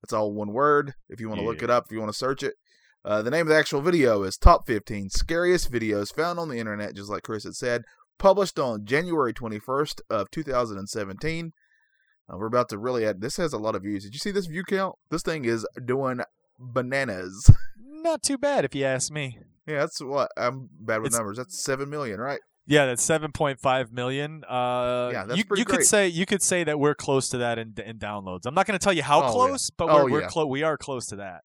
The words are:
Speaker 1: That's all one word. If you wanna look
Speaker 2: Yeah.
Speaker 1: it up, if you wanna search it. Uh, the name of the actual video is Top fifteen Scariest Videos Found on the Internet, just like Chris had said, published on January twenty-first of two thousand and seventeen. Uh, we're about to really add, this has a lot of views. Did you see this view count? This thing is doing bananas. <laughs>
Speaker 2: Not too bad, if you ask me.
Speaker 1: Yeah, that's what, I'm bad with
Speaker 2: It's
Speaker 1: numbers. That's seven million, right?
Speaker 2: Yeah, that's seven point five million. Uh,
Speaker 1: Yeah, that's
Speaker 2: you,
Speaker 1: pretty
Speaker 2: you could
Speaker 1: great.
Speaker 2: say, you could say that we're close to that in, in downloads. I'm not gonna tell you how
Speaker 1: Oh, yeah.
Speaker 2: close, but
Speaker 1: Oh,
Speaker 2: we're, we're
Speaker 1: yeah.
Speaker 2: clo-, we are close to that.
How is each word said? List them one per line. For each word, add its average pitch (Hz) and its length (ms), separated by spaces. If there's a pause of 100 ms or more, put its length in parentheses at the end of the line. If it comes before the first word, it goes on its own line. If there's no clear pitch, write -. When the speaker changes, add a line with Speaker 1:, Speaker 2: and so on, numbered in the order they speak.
Speaker 1:
That's - 140
all 107 180
one 104 220
word. 143 400 (160)
If 110 100
you 110 80
wanna 107 140
look 113 160
Speaker 2:
Yeah. 117 60
Speaker 1:
it 117 60
up, 123 160
if - 60
you 110 80
wanna 107 140
search 131 280
it. 135 120 (500)
Uh, 104 160
the 113 120
name 165 100
of 160 60
the 156 80
actual 147 240
video 139 420
is 95 140
Top - 300
fifteen 104 440
Scariest 175 640
Videos 104 420
Found 170 240
on 165 100
the 123 100
Internet, 104 360
just 101 160
like 98 140
Chris 107 200
had 95 100
said, 120 280 (360)
published 196 420
on 110 240
January 143 480
twenty-first 123 760
of 104 220
two 160 140
thousand 123 340
and 98 100
seventeen. 156 640 (800)
Uh, - 60
we're 104 80
about 120 220
to 104 100
really 120 260
add, 101 160
this 117 180
has 170 140
a 120 60
lot 107 160
of 95 80
views. 98 220
Did 101 100
you 147 60
see 208 100
this 190 160
view 165 160
count? 190 320 (160)
This 165 120
thing 160 220
is 113 220 (180)
doing 127 360 (520)
bananas. 120 760 (220)
<laughs> 220 120
Speaker 2:
Not 311 380
too 277 160
bad, 269 260
if 135 100
you 139 100
ask 131 280
me. 139 260 (280)
Speaker 1:
Yeah, 151 140
that's 160 220
what, 139 340
I'm 127 320 (120)
bad 110 220
with 135 60
Speaker 2:
It's 117 80
Speaker 1:
numbers. 107 200
That's - 260
seven 139 280
million, 135 300
right? 135 200 (260)
Speaker 2:
Yeah, 147 200
that's 123 160
seven 156 300
point 139 280
five 127 320
million. 135 560
Uh, 123 640
Speaker 1:
Yeah, 107 120
that's 120 140
Speaker 2:
you, 220 60
Speaker 1:
pretty 196 160
Speaker 2:
you - 40
could - 120
Speaker 1:
great. 165 100
Speaker 2:
say, 202 220
you 170 180
could 202 160
say 175 220
that 151 140
we're 147 160
close 135 360
to 127 80
that 120 200
in, 113 160 (100)
in 113 140
downloads. 98 480
I'm 127 80
not 185 120
gonna 202 120
tell 196 140
you 160 100
how 147 200
Speaker 1:
Oh, - 40
yeah. 120 60
Speaker 2:
close, 247 380
but 170 200
Speaker 1:
Oh, 147 140
Speaker 2:
we're, 127 60
we're 147 120
Speaker 1:
yeah. - 60
Speaker 2:
clo-, 156 180
we 135 160
are 156 140
close 127 300
to 104 100
that. 95 280